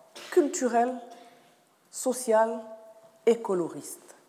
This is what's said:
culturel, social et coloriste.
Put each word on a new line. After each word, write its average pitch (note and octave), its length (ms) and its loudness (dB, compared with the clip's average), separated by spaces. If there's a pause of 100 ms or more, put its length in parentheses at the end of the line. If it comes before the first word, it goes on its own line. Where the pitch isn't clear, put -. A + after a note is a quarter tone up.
(300)
culturel, B3+ 640 2 (960)
social A3+ 680 0 (680)
et A#3 140 4
coloriste. F3 600 -4 (280)